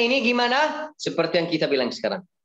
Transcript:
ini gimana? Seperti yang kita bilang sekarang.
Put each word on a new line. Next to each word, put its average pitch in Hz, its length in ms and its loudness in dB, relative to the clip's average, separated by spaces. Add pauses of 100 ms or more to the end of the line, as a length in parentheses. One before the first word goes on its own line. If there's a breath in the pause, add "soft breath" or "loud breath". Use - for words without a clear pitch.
ini 240 240 2
gimana? 247 720 0
Seperti 165 400 -2
yang 165 100 0
kita 160 220 0
bilang 127 240 0
sekarang. 98 320 -4 (180)